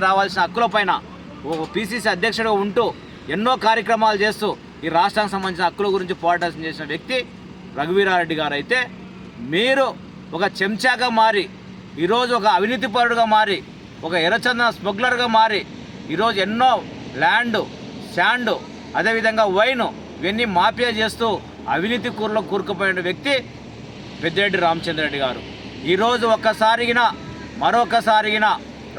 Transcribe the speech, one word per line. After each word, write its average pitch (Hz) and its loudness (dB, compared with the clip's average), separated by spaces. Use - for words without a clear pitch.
రావాల్సిన 190 2
హక్కుల - 2
పైన 196 4
ఓ 160 -2
పీసీసీ 214 -2
అధ్యక్షుడిగా 220 0
ఉంటూ 208 2
ఎన్నో 247 2
కార్యక్రమాలు 220 4
చేస్తూ 214 0
ఈ 160 0
రాష్ట్రానికి 196 2
సంబంధించిన 185 -2
హక్కుల 196 0
గురించి 185 -4
పోరాటం 170 0
చేసిన 156 -8
వ్యక్తి 247 -4
రఘువీరారెడ్డి 175 2
గారు 143 -2
అయితే 233 0
మీరు 262 4
ఒక 190 0
చెంచాగా 240 0
మారి, 208 2
ఈరోజు 240 2
ఒక 202 0
అవినీతిపరుడుగా 233 2
మారి, 208 4
ఒక 165 -4
ఎర్రచందన 233 2
స్మగ్లర్గా 240 0
మారి, 220 6
ఈరోజు 208 2
ఎన్నో 233 4
ల్యాండ్, 214 2
శాండ్, 220 2
అదేవిధంగా 220 2
వైన్ 240 2
ఇవన్నీ 208 0
మాఫియా 220 2
చేస్తూ 220 0
అవినీతి 226 0
కూరలో 214 0
కూరుకుపోయిన 190 -2
వ్యక్తి 202 -2
పెద్దిరెడ్డి 190 0
రామచంద్రారెడ్డి 160 0
గారు. 117 -4
ఈరోజు 226 2
ఒక్కసారిగిన, 226 2
మరొకసారిగిన 214 4